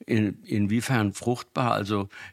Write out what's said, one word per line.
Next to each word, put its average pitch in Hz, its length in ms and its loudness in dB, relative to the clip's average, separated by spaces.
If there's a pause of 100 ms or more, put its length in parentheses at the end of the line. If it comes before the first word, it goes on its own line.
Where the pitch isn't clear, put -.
in, 107 380 0
inwiefern 104 680 0
fruchtbar? 123 600 -2
Also 101 360 0 (240)